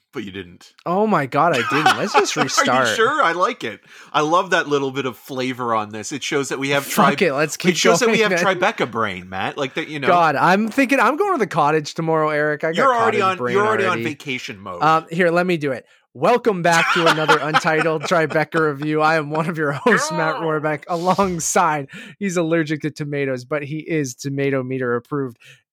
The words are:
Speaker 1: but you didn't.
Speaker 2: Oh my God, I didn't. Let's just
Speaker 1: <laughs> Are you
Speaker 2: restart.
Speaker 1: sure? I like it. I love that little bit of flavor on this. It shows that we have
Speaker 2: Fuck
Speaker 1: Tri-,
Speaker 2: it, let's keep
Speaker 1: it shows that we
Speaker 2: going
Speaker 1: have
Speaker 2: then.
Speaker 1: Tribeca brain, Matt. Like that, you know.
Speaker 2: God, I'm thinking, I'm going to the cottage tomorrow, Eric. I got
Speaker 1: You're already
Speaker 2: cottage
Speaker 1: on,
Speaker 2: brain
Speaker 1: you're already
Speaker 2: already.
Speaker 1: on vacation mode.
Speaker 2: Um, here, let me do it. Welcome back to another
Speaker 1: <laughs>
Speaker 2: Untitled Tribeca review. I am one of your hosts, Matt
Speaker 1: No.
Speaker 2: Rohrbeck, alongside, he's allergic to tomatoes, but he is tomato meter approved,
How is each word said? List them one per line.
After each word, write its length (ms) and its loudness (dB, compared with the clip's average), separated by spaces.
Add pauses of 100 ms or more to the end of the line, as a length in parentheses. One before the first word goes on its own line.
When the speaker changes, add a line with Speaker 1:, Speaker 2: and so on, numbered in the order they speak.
(120)
Speaker 1:
but 120 -8
you 60 -12
didn't. 440 -16 (100)
Speaker 2:
Oh 220 0
my 180 2
God, 320 2
I 140 0
didn't. 260 2
Let's 160 -4
just 240 2
Speaker 1:
<laughs> 0 -
Are 40 -2
you 40 2
Speaker 2:
restart. 440 2
Speaker 1:
sure? 340 2
I 100 2
like 320 -2
it. 160 -8 (320)
I 80 2
love 300 2
that 180 2
little 220 0
bit 160 -4
of 100 -4
flavor 580 -4
on 140 0
this. 240 -10
It 100 -8
shows 280 -2
that 80 -4
we 100 -2
have 160 2
Speaker 2:
Fuck 320 2
Speaker 1:
Tri-, 120 2
Speaker 2:
it, 40 2
let's 240 -2
keep 160 2
Speaker 1:
it 60 -4
shows 220 4
that 100 2
we 80 2
Speaker 2:
going 120 2
Speaker 1:
have 140 2
Speaker 2:
then. 160 2
Speaker 1:
Tribeca 300 0
brain, 400 -4
Matt. 260 -4
Like 180 -4
that, 140 -6
you 100 -8
know. 80 -4
Speaker 2:
God, 300 4
I'm 320 2
thinking, 320 2
I'm 160 2
going 160 0
to 60 0
the 80 0
cottage 480 0
tomorrow, 340 0
Eric. 340 -2
I 60 -2
got 80 -4
Speaker 1:
You're 180 4
already 260 2
Speaker 2:
cottage 20 2
Speaker 1:
on, 160 0
Speaker 2:
brain 180 -2
Speaker 1:
you're 100 2
already 200 0
Speaker 2:
already. 160 -2
Speaker 1:
on 60 -4
vacation 520 -10
mode. 220 -8
Speaker 2:
Um, 280 2
here, 200 0
let 160 2
me 100 0
do 160 -4
it. 140 -8 (280)
Welcome 460 2
back 320 2
to 180 2
another 280 4
Speaker 1:
<laughs> 20 -2
Speaker 2:
Untitled 640 0
Tribeca 680 2
review. 300 -2
I 160 4
am 140 -2
one 180 -2
of 80 -4
your 160 -2
hosts, 400 0
Matt 300 -2
Speaker 1:
No. 40 -4
Speaker 2:
Rohrbeck, 420 -4
alongside, 1000 0 (300)
he's 180 -4
allergic 460 0
to 80 -4
tomatoes, 560 -6
but 160 -4
he 160 -8
is 360 -4
tomato 480 -2
meter 320 -4
approved, 440 -6 (340)